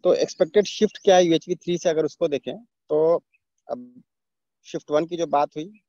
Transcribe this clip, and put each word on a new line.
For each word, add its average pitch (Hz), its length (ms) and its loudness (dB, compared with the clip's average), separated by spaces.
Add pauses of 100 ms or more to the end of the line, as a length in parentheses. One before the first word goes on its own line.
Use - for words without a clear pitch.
तो 180 100 4
expected 180 520 0
shift - 320 -2
क्या 185 180 4
है 185 100 6
यूएचवी 165 300 0
थ्री 175 220 -6
से, 175 120 -2
अगर 156 160 0
उसको 165 220 -4
देखें 143 360 -6
तो 160 600 0 (480)
अब 123 320 -14 (640)
shift - 260 -10
one 156 140 2
की 170 120 -10
जो 165 100 -2
बात 143 280 0
हुई 151 80 -10 (260)